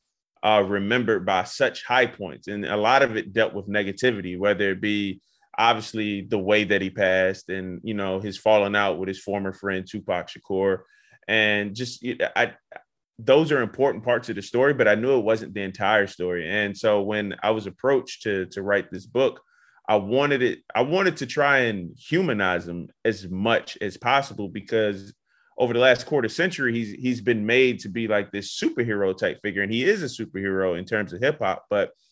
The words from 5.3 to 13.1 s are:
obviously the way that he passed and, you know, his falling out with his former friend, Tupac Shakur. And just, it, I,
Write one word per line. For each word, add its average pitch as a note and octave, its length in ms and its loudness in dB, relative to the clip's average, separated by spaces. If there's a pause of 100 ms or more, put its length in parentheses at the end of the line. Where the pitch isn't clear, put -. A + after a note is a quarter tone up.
obviously A2 640 0
the G2+ 180 -2
way G#2 260 4
that G2 180 2
he F#2 80 -4
passed F#2+ 580 0
and, F#2 340 -8
you G#2+ 120 -6
know, G2 260 -4
his G2+ 160 -8
falling G#2 400 4
out G2 220 2
with F#2+ 100 -4
his F#2+ 120 -6
former G2 320 -6
friend, F#2+ 340 -6
Tupac F2+ 420 -6
Shakur. F#2+ 520 -2 (460)
And G#2 480 2
just, B2 300 -10
it, B2 180 -6 (140)
I, A#2 160 2 (680)